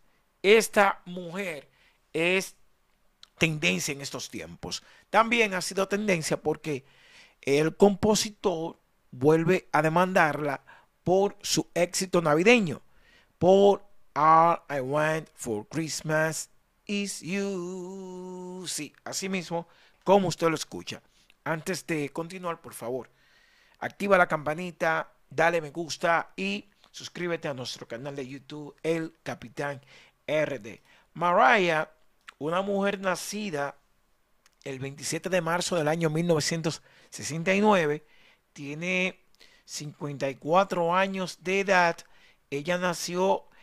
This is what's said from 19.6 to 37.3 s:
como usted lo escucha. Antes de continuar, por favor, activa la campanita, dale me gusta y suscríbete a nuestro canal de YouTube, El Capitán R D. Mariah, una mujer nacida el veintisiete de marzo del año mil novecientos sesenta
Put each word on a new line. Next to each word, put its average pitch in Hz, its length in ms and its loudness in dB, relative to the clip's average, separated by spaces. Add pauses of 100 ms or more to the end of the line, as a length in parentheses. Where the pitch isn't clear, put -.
como 190 240 6
usted 165 200 0
lo 160 80 2
escucha. - 460 -10 (420)
Antes 160 440 -6
de 151 220 -4
continuar, 170 520 -8
por 120 120 -20
favor, 131 360 -8 (680)
activa 196 380 2
la 175 100 6
campanita, 160 840 -2 (180)
dale 165 320 2
me 147 100 -10
gusta 165 640 -2
y 196 340 -6 (220)
suscríbete 170 560 -8
a 143 60 -6
nuestro 127 340 -12
canal 139 280 -10
de 135 120 -8
YouTube, 143 560 -16
El 160 400 -2
Capitán 139 560 -8 (480)
R 143 320 -2
D. 104 220 -18 (320)
Mariah, 175 720 4 (520)
una 165 220 -2
mujer 196 380 -2
nacida 185 800 -6 (840)
el 135 160 -10
veintisiete 143 500 -8
de 185 120 0
marzo 170 340 -2
del 151 120 0
año 165 220 0
mil 165 180 -2
novecientos 160 540 0 (280)
sesenta 165 460 -2